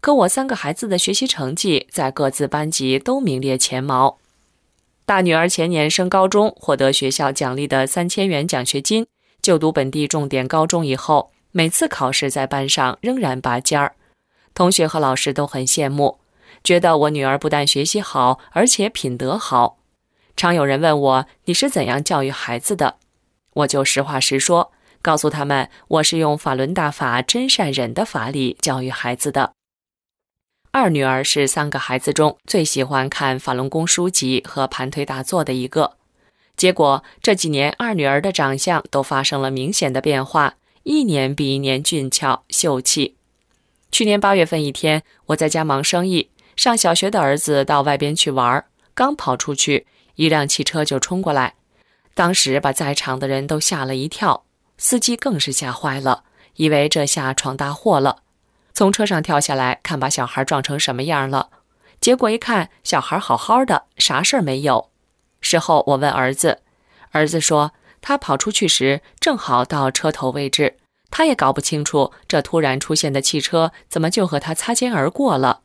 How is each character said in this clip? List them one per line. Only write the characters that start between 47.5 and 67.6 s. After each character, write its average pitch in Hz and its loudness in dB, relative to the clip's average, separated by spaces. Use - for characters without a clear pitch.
到 143 2
外 143 0
边 147 -2
去 - 0
玩 131 0
儿， 127 2
刚 277 0
跑 127 -4
出 - -8
去， - 0
一 156 2
辆 151 2
汽 - -2
车 156 -2
就 147 -2
冲 180 -4
过 175 -2
来， 131 0
当 175 2
时 139 2
把 143 0
在 143 -2
场 131 -4
的 135 -4
人 135 -2
都 151 -2
吓 156 -2
了 131 -4
一 135 -4
跳， - 0
司 - 2
机 240 0
更 220 -2
是 135 -2
吓 131 -4
坏 135 -4
了， 131 0
以 156 2
为 147 4
这 147 0
下 135 -2
闯 135 -2
大 143 -6
祸 165 2
了。 135 0
从 196 4
车 208 0
上 185 0
跳 156 0
下 143 0
来， 127 -2
看 147 -6
把 131 -2
小 139 -2
孩 135 -4
撞 143 -2
成 143 -4
什 131 -2
么 127 -6
样 139 -2
了。 135 -2
结 240 4
果 240 2
一 226 -2
看， 220 -2
小 147 0
孩 - -4
好 151 0
好 247 2
的， 170 0
啥 135 0
事 277 0
儿 254 2
没 139 -2
有。 135 2
事 - 2
后 160 4
我 143 4
问 139 2
儿 131 0
子， 147 0
儿 156 2
子 165 -2
说， 151 2